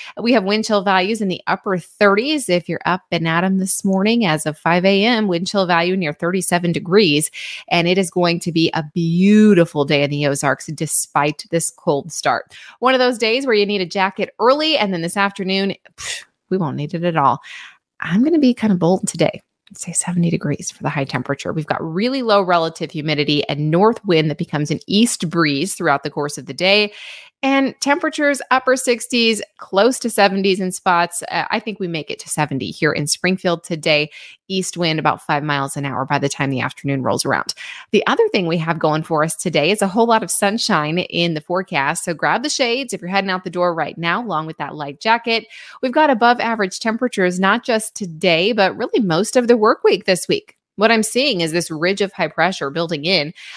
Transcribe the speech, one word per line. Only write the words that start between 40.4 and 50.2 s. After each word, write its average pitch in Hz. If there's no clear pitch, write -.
in 170
the 147
forecast. 170
So 175
grab 165
the 294
shades 254
if 185
you're 175
heading 196
out 185
the 185
door 175
right 160
now, 170
along 160
with 160
that 143
light 147
jacket. 226
We've 254
got 302
above 240
average 220
temperatures, 208
not 196
just 220
today, 175
but 196
really 269
most 180
of 247
the 233
work 220
week 220
this 185